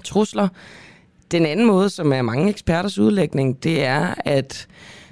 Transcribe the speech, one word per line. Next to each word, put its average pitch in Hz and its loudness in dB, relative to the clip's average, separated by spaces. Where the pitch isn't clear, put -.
trusler. 208 0
Den 165 2
anden 185 2
måde, 196 4
som 151 0
er 131 0
mange 139 0
eksperters 185 -2
udlægning, 156 0
det 151 0
er, 151 0
at - -4